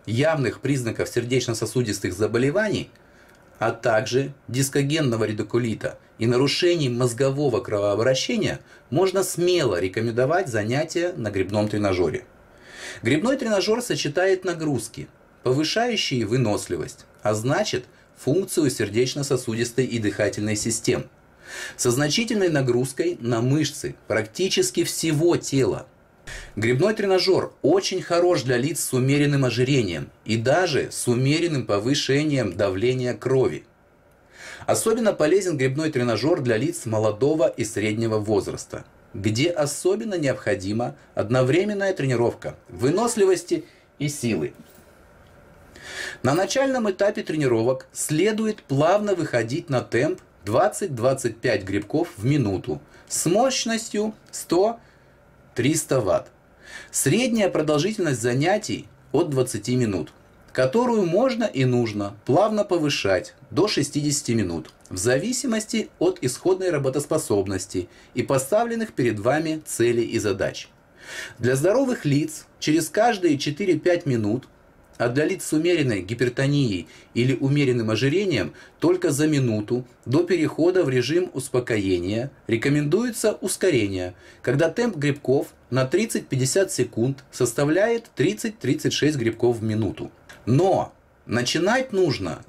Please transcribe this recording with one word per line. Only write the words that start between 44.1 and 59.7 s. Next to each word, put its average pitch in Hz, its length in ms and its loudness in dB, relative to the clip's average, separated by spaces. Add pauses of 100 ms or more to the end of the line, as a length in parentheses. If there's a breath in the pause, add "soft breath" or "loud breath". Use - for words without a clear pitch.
На 135 100 2
начальном 240 560 0
этапе 208 320 0
тренировок 131 720 0
следует 214 680 -2
плавно 185 520 2
выходить 139 560 -2
на 123 100 0
темп 135 400 -2 (240)
двадцать-двадцать 131 920 0
пять 104 260 0
грибков 101 540 -2
в 101 80 -6
минуту 104 560 0 (280 loud breath)
с - 180 -4
мощностью 220 880 0 (180)
сто-триста - 1700 -2
ватт. - 300 0 (600 loud breath)
Средняя 220 580 2
продолжительность 156 720 0
занятий 143 680 0 (260)
от 160 180 2
двадцати 123 460 -2